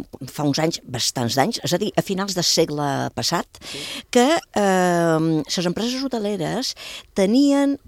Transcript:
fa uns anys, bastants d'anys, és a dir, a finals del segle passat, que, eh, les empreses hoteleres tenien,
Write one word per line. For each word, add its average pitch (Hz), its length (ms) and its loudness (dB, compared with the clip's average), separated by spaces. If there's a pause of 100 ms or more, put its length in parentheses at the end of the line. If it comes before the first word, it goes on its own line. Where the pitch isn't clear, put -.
(280)
fa - 160 -8
uns 147 160 0
anys, 165 240 -2
bastants 120 520 -4
d'anys, 143 280 0
és - 100 -2
a 175 40 2
dir, 196 180 -2
a - 80 2
finals 196 320 -4
del 175 80 0
segle 143 720 0
passat, 165 320 -2 (640)
que, 247 160 4 (260)
eh, 170 920 2
les 175 200 -2
empreses 226 380 -2
hoteleres 208 720 -4 (380)
tenien, 277 720 4